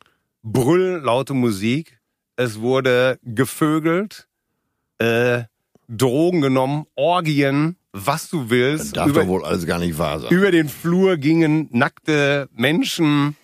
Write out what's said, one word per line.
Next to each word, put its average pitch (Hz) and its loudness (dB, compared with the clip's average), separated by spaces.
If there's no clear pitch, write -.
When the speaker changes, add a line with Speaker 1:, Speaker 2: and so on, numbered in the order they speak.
Speaker 1:
brülllaute 135 0
Musik, 120 -2
es 113 -4
wurde 127 2
gevögelt, 156 -2
äh, 120 0
Drogen 143 0
genommen, 135 0
Orgien, 151 0
was 139 -4
du 131 -6
willst. 135 0
Speaker 2:
Das 214 -10
darf - 0
Speaker 1:
Über, 147 4
Speaker 2:
doch - 0
wohl 90 -2
alles 85 -4
gar 85 -2
nicht 85 -2
wahr 78 -2
sein. - -8
Speaker 1:
über 190 2
den 160 2
Flur 180 0
gingen 156 2
nackte 143 0
Menschen 147 0